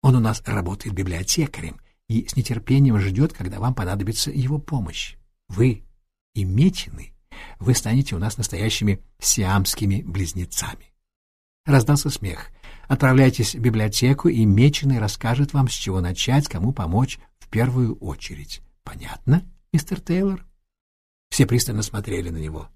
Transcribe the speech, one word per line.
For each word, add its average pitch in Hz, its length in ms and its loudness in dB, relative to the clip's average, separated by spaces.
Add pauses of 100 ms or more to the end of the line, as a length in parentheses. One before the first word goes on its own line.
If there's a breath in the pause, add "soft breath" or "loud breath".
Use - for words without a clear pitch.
Он 131 140 4
у 123 60 4
нас 110 260 0
работает 98 480 -6
библиотекарем 90 840 -4 (280)
и - 200 0
с - 80 -6
нетерпением 127 640 2
ждет, 98 320 0
когда 95 260 -8
вам 120 160 -2
понадобится 101 560 -4
его 139 280 -2
помощь. 123 580 -8 (320)
Вы 110 340 0 (520)
и 101 100 -4
Меченый, 120 720 0 (440 loud breath)
вы 120 160 2
станете 120 400 0
у 87 60 -4
нас 107 180 -4
настоящими 104 600 -2 (180)
сиамскими 98 840 0
близнецами. - 920 -8 (760)
Раздался 139 440 4
смех. - 400 -8 (360 loud breath)
"Отправляйтесь 131 680 4
в 135 60 -8
библиотеку, 117 680 2
и 113 160 4
Меченый 127 560 4
расскажет 117 520 0
вам, 135 160 4
с - 40 -2
чего 92 280 -2
начать, 123 480 2
кому 101 240 -2
помочь 98 460 0 (200 soft breath)
в - 100 -20
первую 123 480 0
очередь. 73 640 -12 (240)
Понятно, - 580 0 (300)
мистер - 280 -2
Тейлор?" 190 460 -2 (840)
Все - 160 4
пристально 113 360 0
смотрели 95 480 -6
на 82 80 -8
него. 78 380 -10